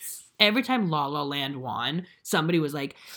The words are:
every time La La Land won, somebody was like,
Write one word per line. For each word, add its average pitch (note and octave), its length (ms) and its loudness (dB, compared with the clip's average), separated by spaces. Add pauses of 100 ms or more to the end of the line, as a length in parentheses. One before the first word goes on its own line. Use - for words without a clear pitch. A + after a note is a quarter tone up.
(380)
every G#3+ 240 6
time A3+ 280 0
La D3 160 2
La D3 160 -2
Land C#3+ 400 -2
won, B2+ 440 -2 (160)
somebody E3+ 360 2
was D3 160 0
like, C#3 220 -6 (200)